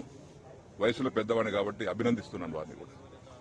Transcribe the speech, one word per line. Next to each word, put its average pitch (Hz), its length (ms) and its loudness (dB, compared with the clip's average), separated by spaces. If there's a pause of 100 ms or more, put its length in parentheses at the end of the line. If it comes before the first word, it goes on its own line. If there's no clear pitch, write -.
(840)
వయసులో 123 340 4
పెద్దవాడిని 110 400 4
కాబట్టి 104 360 2
అభినందిస్తున్నాను 101 680 0
వారిని - 220 -6
కూడా. - 140 -14 (460)